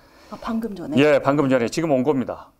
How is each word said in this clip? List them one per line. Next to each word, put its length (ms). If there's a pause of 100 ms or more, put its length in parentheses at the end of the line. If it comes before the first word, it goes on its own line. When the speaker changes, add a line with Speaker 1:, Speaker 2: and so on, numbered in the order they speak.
(300)
Speaker 1:
아, 100
방금 360
전에? 220
Speaker 2:
예, 220
방금 280
전에 200
지금 220
온 140
겁니다. 560